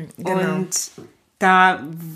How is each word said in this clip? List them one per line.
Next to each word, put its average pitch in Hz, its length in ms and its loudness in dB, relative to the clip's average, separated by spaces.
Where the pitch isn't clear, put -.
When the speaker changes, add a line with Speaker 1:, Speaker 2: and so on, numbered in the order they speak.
Speaker 1:
Genau. 185 380 -2
Speaker 2:
Und 185 120 -2
da 185 440 4